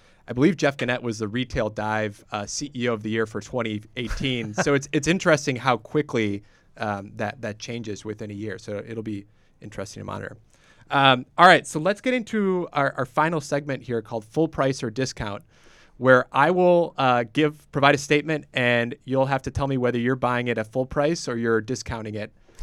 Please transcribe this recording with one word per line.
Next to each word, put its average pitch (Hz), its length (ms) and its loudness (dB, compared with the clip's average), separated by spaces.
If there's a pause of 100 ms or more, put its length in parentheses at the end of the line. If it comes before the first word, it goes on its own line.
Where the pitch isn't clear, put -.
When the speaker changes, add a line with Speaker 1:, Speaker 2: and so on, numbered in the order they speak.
(280)
Speaker 1:
I 120 60 -10
believe 151 240 4
Jeff 139 200 0
Gennette 123 240 -2
was 113 160 -4
the 110 100 -4
Retail 117 440 -4
Dive, 107 600 -4
uh, 104 140 -6
C - 300 -8
E 120 120 -2
O 120 60 0
of 107 80 -6
the 110 80 -6
year 113 160 0
for 110 160 -8
twenty 110 400 -6 (160)
eighteen. 120 560 -4
Speaker 2:
<laughs> - 80 -4
Speaker 1:
So 143 140 2
it's, 139 160 -2
it's 151 160 -2
interesting 160 480 2
how 120 220 0
quickly, 110 640 -2 (340)
um, 104 380 -6
that, 107 260 -8
that 107 160 -8
changes 110 480 -10
within 107 240 -10
a 104 60 -12
year. 101 240 -8
So 101 280 -10
it'll 113 140 -10
be 104 240 -8 (360)
interesting 104 400 -12
to 101 40 -12
monitor. 101 320 -10 (540)
Um, 135 340 4 (120)
all 175 100 10
right, 160 180 8
so - 140 -6
let's 190 220 -2
get 254 120 -2
into 196 600 -2
our, 139 240 0
our 135 80 -2
final 156 360 0
segment 143 400 -4
here 117 200 -4
called 110 240 -8
Full 160 220 0
Price 135 360 -2
or 120 80 -4
Discount, 110 500 -6 (560)
where 127 340 6
I 143 200 4
will, 180 460 4
uh, 123 260 4 (100)
give, 151 380 0
provide 143 240 4
a - 20 -6
statement, 147 560 0
and 120 420 2 (100)
you'll 131 200 2
have 135 180 -2
to 135 80 -6
tell 139 160 -2
me 135 100 0
whether 123 200 0
you're 123 200 0
buying 123 320 0
it 113 80 -2
at 110 140 -6
full 131 140 -2
price 151 440 -2
or 120 80 -4
you're 113 240 2
discounting 110 540 -8
it. 107 160 -8 (300)